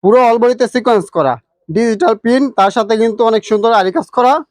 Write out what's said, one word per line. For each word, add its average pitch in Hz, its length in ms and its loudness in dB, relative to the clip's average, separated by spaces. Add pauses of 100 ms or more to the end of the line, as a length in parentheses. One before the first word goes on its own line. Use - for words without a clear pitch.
পুরো 208 140 4 (100)
অল 233 140 2
বডিতে 240 240 0 (100)
সিকোয়েন্স 233 300 0 (120)
করা, 135 160 0 (360)
ডিজিটাল 226 440 0 (100)
প্রিন্ট, 254 220 0 (120)
তার 196 200 2
সাথে 220 240 -2
কিন্তু 226 280 -2
অনেক 220 120 0 (100)
সুন্দর 220 280 0
আরি 185 180 -2
কাজ - 100 -6 (100)
করা। 247 160 2 (180)